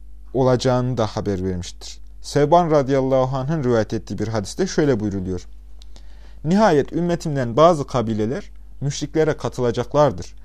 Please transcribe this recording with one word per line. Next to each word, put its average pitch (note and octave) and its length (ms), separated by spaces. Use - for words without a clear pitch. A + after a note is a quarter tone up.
olacağını B2+ 640
da A2+ 100
haber G2 380
vermiştir. - 560
Sevban E3 480
radıyallahu C3 640
anh'ın C3+ 280
rivayet A#2 280
ettiği G#2+ 260
bir G#2 100
hadiste A2+ 380
şöyle C#3+ 340
buyruluyor. F#2+ 460
"Nihayet F3 480
ümmetimden D3+ 640
bazı D#3 300
kabileler A2+ 640
müşriklere D3 560
katılacaklardır. B2 1000